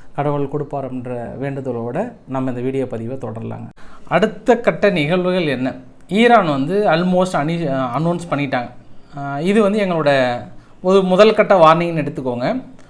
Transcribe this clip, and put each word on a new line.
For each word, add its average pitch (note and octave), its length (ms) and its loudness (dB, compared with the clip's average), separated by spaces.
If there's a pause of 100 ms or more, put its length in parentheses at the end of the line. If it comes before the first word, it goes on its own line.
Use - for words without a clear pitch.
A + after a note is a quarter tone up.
(140)
கடவுள் C#3+ 340 -2
கொடுப்பார் C#3 420 -8
என்ற A#2+ 500 -8
வேண்டுதலோட C3+ 720 -6 (160)
நம்ம C3 220 -4
இந்த B2 120 -6
வீடியோ C3+ 240 -2
பதிவை A#2 300 -8
தொடரலாங்க. A2+ 500 -10 (420)
அடுத்த G#3+ 520 2
கட்ட G3+ 300 2
நிகழ்வுகள் F3+ 560 0
என்ன? C3 280 -2 (340)
ஈரான் A3 400 6
வந்து D#3 380 0
almost F3+ 480 2
அனி-, E3 340 -2 (300)
அனௌன்ஸ் E3+ 320 -2
பண்ணிட்டாங்க. C3+ 380 -2 (500)
ஆஹ், C#3+ 220 -6
இது G3+ 220 2
வந்து G3+ 160 2
எங்களோட C#3+ 600 2 (440)
ஒரு F#3+ 200 4
முதல் F#3+ 320 6
கட்ட G3+ 240 4
வார்னிங்னு E3 480 4
எடுத்துக்கோங்க. C3+ 560 -4 (280)